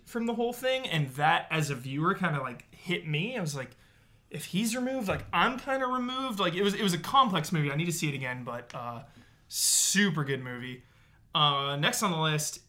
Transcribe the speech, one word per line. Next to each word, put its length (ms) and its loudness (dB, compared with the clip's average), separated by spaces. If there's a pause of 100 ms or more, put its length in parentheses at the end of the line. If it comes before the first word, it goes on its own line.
from 220 -4
the 80 0
whole 180 0
thing, 340 -2
and 280 0
that, 360 2
as 180 0
a 60 -2
viewer, 380 0
kinda, 280 0
like, 320 -10
hit 340 -6
me. 300 -2
I 40 -2
was 140 -4
like, 160 -8 (580)
"If 160 -10
he's 300 0
removed, 320 -2
like, 260 -2
I'm 260 4
kinda 280 -2
removed." 520 -2
Like, 140 2
it 100 0
was, 100 4
it 100 -2
was 100 2
a 60 -2
complex 520 2
movie. 200 2
I 40 -2
need 100 0
to 60 -2
see 160 -2
it 80 0
again, 280 -6
but, 320 -10
uh, 260 -8 (460)
super 760 4
good 200 -2
movie. 400 -12 (520)
Uh, 400 4
next 280 2
on 80 2
the 60 0
list 520 0